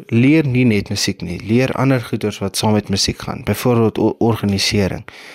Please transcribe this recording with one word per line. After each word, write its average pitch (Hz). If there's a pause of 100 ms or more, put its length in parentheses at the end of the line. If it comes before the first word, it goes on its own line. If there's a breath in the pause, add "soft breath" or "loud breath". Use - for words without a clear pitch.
leer 139
nie 127
net 104
musiek 98
nie. 87
Leer 123
ander 131
goeders 107
wat 98
saam 110
met 104
musiek -
gaan. -
Byvoorbeeld 117
o-, 107
organisering. 101 (300 loud breath)